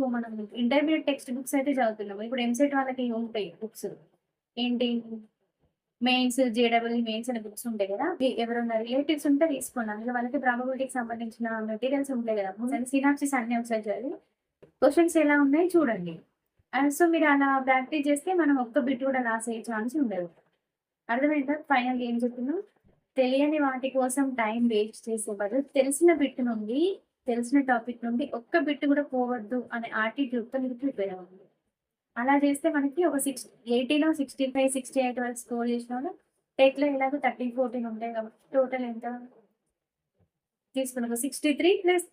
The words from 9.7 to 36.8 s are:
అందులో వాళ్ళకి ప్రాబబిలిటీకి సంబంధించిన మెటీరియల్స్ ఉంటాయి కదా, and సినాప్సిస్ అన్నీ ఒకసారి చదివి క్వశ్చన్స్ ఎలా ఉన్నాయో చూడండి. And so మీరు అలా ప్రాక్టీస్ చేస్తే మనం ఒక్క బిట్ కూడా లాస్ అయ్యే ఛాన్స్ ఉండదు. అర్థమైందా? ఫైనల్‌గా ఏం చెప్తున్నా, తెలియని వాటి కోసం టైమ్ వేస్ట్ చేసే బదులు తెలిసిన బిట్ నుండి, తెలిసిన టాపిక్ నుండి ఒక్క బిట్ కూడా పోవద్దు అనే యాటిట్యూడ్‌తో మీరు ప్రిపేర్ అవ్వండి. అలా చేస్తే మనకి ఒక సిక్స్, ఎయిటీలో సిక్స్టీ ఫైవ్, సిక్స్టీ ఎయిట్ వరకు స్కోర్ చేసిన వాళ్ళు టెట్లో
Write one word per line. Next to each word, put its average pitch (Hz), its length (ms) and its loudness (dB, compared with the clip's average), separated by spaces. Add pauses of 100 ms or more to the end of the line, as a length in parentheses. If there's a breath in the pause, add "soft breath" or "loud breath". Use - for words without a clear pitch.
అందులో 226 220 -6
వాళ్ళకి 247 240 -2
ప్రాబబిలిటీకి 254 580 -2
సంబంధించిన 233 520 -6 (160)
మెటీరియల్స్ 269 480 -2
ఉంటాయి 226 260 -2
కదా, 190 120 -4 (180)
and 254 200 -2
సినాప్సిస్ 277 460 2
అన్నీ 240 220 -2
ఒకసారి 233 260 -2
చదివి 214 300 -4 (720)
క్వశ్చన్స్ 330 340 6
ఎలా 294 240 6
ఉన్నాయో 294 300 4
చూడండి. 214 440 2 (580)
And 277 200 2
so 349 160 4
మీరు 311 200 4
అలా 277 200 4 (120)
ప్రాక్టీస్ 262 460 0
చేస్తే 294 280 0
మనం 294 240 4
ఒక్క 240 220 0
బిట్ 254 240 0
కూడా 262 180 0
లాస్ 226 280 -2
అయ్యే 226 160 -6
ఛాన్స్ 233 300 -4
ఉండదు. 190 320 -2 (800)
అర్థమైందా? 285 480 0 (100)
ఫైనల్‌గా 247 400 0
ఏం 233 120 -2
చెప్తున్నా, 247 380 -2 (600)
తెలియని 277 440 2
వాటి 262 300 0
కోసం 262 340 0 (120)
టైమ్ 233 320 0
వేస్ట్ 214 380 0
చేసే 226 280 -4
బదులు 208 400 -2
తెలిసిన 277 400 4
బిట్ 277 300 0
నుండి, 226 360 -2 (460)
తెలిసిన 240 340 2
టాపిక్ 240 440 -2
నుండి 240 280 -2
ఒక్క - 280 -2
బిట్ 285 260 -2
కూడా 285 220 4
పోవద్దు 247 520 -2 (120)
అనే 233 200 -6
యాటిట్యూడ్‌తో 226 640 -2
మీరు 254 200 -2
ప్రిపేర్ 202 340 -2
అవ్వండి. 185 320 -16 (720)
అలా 254 220 2
చేస్తే 285 320 2
మనకి 285 340 0
ఒక 285 140 2
సిక్స్, - 260 -4 (260)
ఎయిటీలో 277 420 2
సిక్స్టీ 277 380 -2
ఫైవ్, 269 200 2
సిక్స్టీ 262 300 -4
ఎయిట్ 247 200 0
వరకు 240 200 -6
స్కోర్ 240 280 -4
చేసిన 240 260 -2
వాళ్ళు 277 160 -4 (480)
టెట్లో 269 280 6